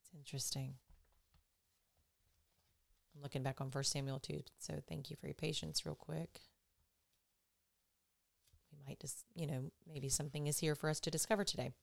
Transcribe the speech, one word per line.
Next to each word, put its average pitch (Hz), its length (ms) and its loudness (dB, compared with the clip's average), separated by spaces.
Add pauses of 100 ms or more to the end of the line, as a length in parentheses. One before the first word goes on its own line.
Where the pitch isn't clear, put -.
it's - 120 -20
interesting. 135 600 -2 (2500)
I'm 143 80 -12
looking 139 200 0
back 131 180 0
on 135 100 -2
First 139 220 4
Samuel 135 260 0
too, 151 240 -4 (160)
so 151 300 -2
thank 151 200 -4
you 151 80 -6
for - 100 -10
your 143 80 -4
patience 156 520 0
real 156 80 -2
quick. 156 460 -6 (2250)
We 147 140 -18
might 143 120 -6
just, - 260 -6 (100)
you 165 120 0
know, 135 240 0 (160)
maybe 143 220 -4
something 147 400 2
is 147 100 2
here 156 160 4
for 156 140 0
us 156 120 4
to 165 100 2
discover 180 340 4
today. 131 260 2 (120)